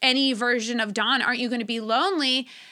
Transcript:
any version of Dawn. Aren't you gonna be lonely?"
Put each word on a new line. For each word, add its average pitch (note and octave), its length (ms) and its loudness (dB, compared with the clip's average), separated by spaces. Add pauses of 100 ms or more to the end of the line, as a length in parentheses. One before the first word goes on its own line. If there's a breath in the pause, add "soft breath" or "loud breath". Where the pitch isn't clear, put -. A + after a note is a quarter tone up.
any C4 320 2
version A#3+ 460 0
of G#3 160 -2
Dawn. A#3 260 2
Aren't B3 200 0
you B3 80 -2
gonna A#3 160 -2
be A#3 160 -4
lonely?" C4 680 0 (260 loud breath)